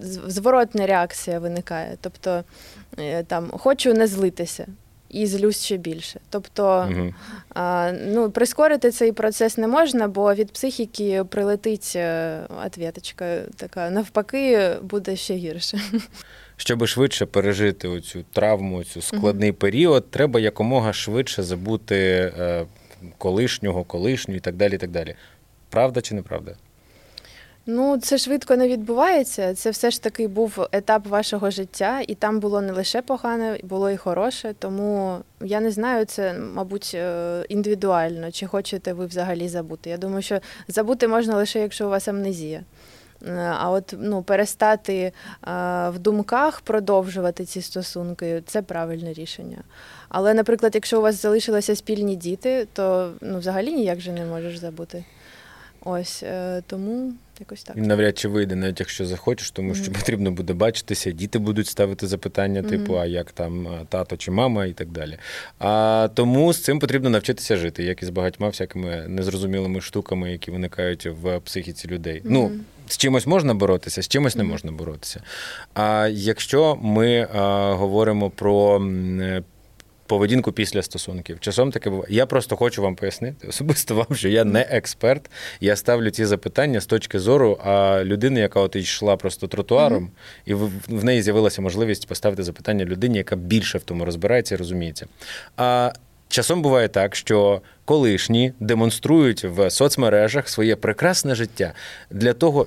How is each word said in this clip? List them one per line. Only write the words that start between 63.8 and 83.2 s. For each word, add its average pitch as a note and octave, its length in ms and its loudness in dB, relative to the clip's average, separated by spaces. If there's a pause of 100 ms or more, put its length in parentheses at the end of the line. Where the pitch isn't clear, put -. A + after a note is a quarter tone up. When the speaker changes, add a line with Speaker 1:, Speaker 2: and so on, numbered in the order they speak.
Speaker 2:
тато F#2 280 -4
чи - 140 -8
мама G#2+ 360 2
і F2+ 60 -6
так E2+ 160 -10
далі. D#2+ 300 -10 (400)
А, A2 560 4
тому B2+ 380 4
з E3+ 100 -6
цим C#3+ 160 0
потрібно C3 320 0
навчитися A2 460 0
жити, E2+ 280 -2
як F2+ 180 -4
і F#2 40 -4
з F2+ 40 -6
багатьма F#2 380 -2
всякими F2+ 600 -6
незрозумілими F#2+ 720 -2
штуками, F#2 520 -4
які F2 180 -10
виникають F2+ 560 -4
в F2 340 -4
психіці E2+ 480 -10
людей. E2 360 -6
Ну, B2+ 180 4
Speaker 1:
Мгм. G#3 180 -2 (280)
Speaker 2:
з - 80 -6
чимось C3 300 2
можна D3 280 4
боротися, F#2+ 480 2
з - 60 -6
чимось C#3 280 2
не A2+ 60 0
Speaker 1:
Мгм. F2 100 0
Speaker 2:
можна D#2+ 200 -8
боротися. D#2 500 -10 (520)
А G#2+ 380 2
якщо C3 720 2
ми, A2+ 520 4
а, G2+ 400 2
говоримо G2+ 560 2
про, G2+ 460 4
м, F#2 440 -2
е, F#2 220 -2 (640)
поведінку G#2+ 440 2
після G2+ 300 0
стосунків. F2 580 -10
Часом A#2 300 2
таке - 200 -4
буває. F#2+ 200 -2
Я A2+ 160 4
просто B2 300 0
хочу A#2+ 260 0
вам F#2+ 140 0
пояснити, A#2 520 -6